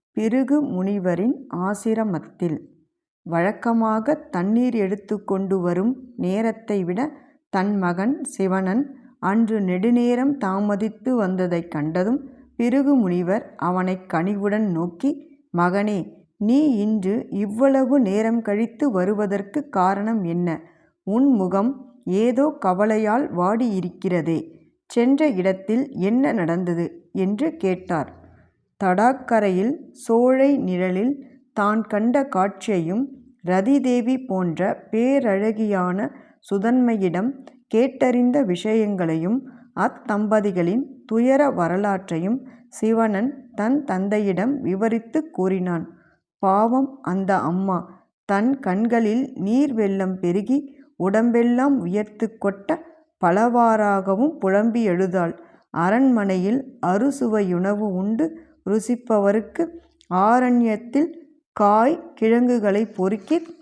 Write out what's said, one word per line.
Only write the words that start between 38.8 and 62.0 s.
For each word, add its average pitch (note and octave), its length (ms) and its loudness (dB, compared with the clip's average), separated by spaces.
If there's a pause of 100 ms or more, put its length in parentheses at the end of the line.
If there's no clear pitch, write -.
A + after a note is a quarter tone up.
அத்தம்பதிகளின் G#3 1080 0 (240)
துயர C4 440 2
வரலாற்றையும் F#3 960 -2 (220)
சிவனன் A3 840 -2
தன் C4 300 0
தந்தையிடம் G3+ 760 -2
விவரித்து A3+ 720 -2
கூறினான். F3+ 680 -2 (400)
பாவம் A3+ 640 2
அந்த F#3+ 360 0
அம்மா, F3+ 720 -4 (160)
தன் A3+ 340 0
கண்களில் A3+ 760 0
நீர் B3 400 0
வெள்ளம் G3 440 -2
பெருகி G3+ 560 -2 (240)
உடம்பெல்லாம் A#3+ 800 2
வியர்த்து G#3 680 -4
கொட்ட G3+ 340 -4 (460)
பலவாறாகவும் G#3+ 1160 2
புலம்பி G#3+ 420 2
எழுதாள். F3+ 600 0 (280)
அரண்மனையில் G#3 1160 0
அறுசுவையுணவு G#3 1040 0
உண்டு A3 480 -2 (300)
ருசிப்பவருக்கு G#3+ 1000 0 (460)
ஆரண்யத்தில் A#3+ 960 2 (400)
காய் A3 640 2